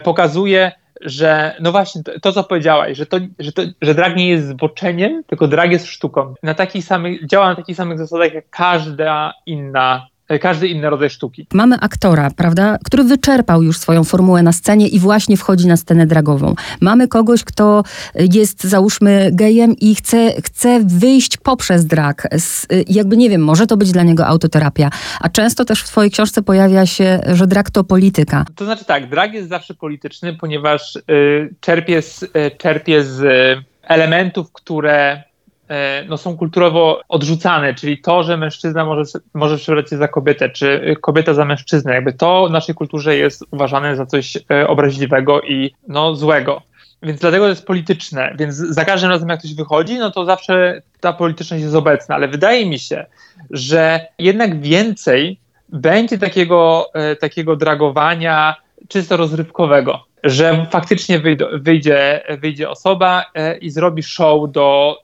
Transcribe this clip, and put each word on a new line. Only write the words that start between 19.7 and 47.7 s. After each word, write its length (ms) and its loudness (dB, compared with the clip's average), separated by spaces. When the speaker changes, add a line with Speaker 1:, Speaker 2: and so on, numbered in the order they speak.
Speaker 2:
i 140 4
chce, 380 2
chce 440 2
wyjść 500 4
poprzez 500 0
drag. 440 -2
S-, 360 -6
jakby, 280 2
nie 140 6
wiem, 140 2
może 220 4
to 100 2
być 160 2
dla 100 4
niego 240 4
autoterapia. 640 0
A 80 -2
często 360 0
też 180 -2
w 60 -16
twojej 220 2
książce 320 0
pojawia 440 4
się, 400 0
że 200 4
drag 240 0
to 140 0
polityka. 600 2
Speaker 1:
To 100 -10
znaczy 200 -6
tak, 260 -4
drag 240 -2
jest 140 -10
zawsze 260 -10
polityczny, 600 -12
ponieważ, 600 -4
y, 640 0
czerpie 420 0
z, 200 -16
y, 60 -12
czerpie 460 0
z, 180 -10
y, 420 2
elementów, 720 0
które, 680 -2
e, 400 -6
no, 80 -6
są 200 -10
kulturowo 720 0
odrzucane, 680 -2
czyli 240 -6
to, 240 0
że 140 -4
mężczyzna 480 -6
może, 180 -2
może 220 -2
przebrać 340 -4
się 60 -6
za 120 -2
kobietę, 420 -2
czy, 160 -4
y, 300 0
kobieta 380 0
za 100 2
mężczyznę. 500 -2
Jakby 180 -2
to 360 2
w 20 -4
naszej 240 -2
kulturze 420 -4
jest 340 -2
uważane 460 -4
za 100 -6
coś, 320 -6
e, 180 2
obraźliwego 720 0
i, 340 -6
no, 260 -2
złego. 480 -2
Więc 180 -8
dlatego 280 2
jest 180 -4
polityczne. 720 -4